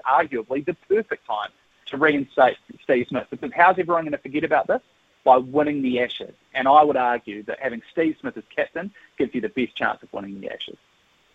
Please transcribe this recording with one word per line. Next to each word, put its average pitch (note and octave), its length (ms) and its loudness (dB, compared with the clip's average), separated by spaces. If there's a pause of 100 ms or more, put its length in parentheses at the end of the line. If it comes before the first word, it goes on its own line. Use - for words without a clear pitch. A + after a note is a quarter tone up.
arguably C3+ 600 -2
the F3+ 80 -2 (160)
perfect G#3 380 -2
time G#2+ 240 -6 (340)
to C#3 120 -10
reinstate C#3 600 2 (260)
Steve B2 240 2
Smith, B2 220 -6
because C3 260 -10
how's F3+ 220 4
everyone E3+ 260 -2
gonna D3 140 -6
forget C#3+ 260 -6
about D3+ 240 0
this? A#3+ 140 0 (420)
By B2+ 140 8
winning C#3+ 460 0
the B2 180 -2
Ashes. - 320 -6 (220)
And C3 120 -2
I D3+ 160 8
would C#3+ 140 2
argue A#2+ 460 -2
that A2 160 -8
having A#2+ 320 -6
Steve D#3+ 280 -2
Smith - 180 -10
as D3 60 -12 (120)
captain E3 360 -6 (280)
gives C#3 160 -2
you A#2+ 60 -4
the G#2+ 80 -4
best B2 260 -4
chance G#2+ 260 -4
of - 100 -20
winning G2 300 -12
the - 100 -12
Ashes. - 260 -14 (580)